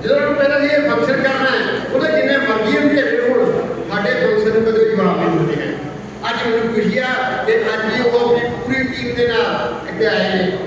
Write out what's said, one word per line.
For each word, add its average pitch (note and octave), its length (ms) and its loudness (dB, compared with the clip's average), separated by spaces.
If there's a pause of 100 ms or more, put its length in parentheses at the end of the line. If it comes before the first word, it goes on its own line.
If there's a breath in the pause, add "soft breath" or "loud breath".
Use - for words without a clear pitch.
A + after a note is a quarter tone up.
ਜਦੋਂ B3+ 120 2
ਉਹਨੂੰ C#4+ 200 2
ਕਹਿੰਦਾ C#4+ 240 2
ਸੀ, C#4+ 60 2
"ਇਹ D4 240 2
ਫੰਕਸ਼ਨ A#3 240 0
ਕਰਨਾ C4 360 0
ਹੈ," - 300 -2 (140)
ਉਹਦੇ D#4 180 2
ਜਿੰਨੇ C#4 260 2
ਮਰਜ਼ੀ A3 400 0
ਹੁੰਦੇ D4 180 4
ਨੇ, A#3+ 340 2
ਹੁਣ - 220 2 (400)
ਸਾਡੇ G3+ 200 -2
ਫੰਕਸ਼ਨ G#3+ 500 2
ਨੂੰ A3 120 2
ਕਦੇ G#3+ 160 4
ਜਵਾਬ F#3 300 2
ਨਹੀਂ E3+ 100 0
ਦਿੰਦੇ E3 320 0
ਹੈ। - 120 -4 (560)
ਅੱਜ A#3+ 180 -4
ਮੈਨੂੰ A3+ 280 0
ਖੁਸ਼ੀ G3+ 220 0
ਆ B3+ 100 0 (400)
ਕਿ - 80 2
ਅੱਜ A3 400 0
ਹੀ B3 140 2
ਉਹ A#3+ 260 4
ਆਪਣੀ A#3+ 140 -2
ਪੂਰੀ B3 340 -2
ਟੀਮ A#3+ 320 -4
ਦੇ A#3+ 120 2
ਨਾਲ A#3 460 0 (160)
ਇੱਥੇ G3+ 160 -2
ਆਏ G3 280 0
ਨੇ। F3+ 340 0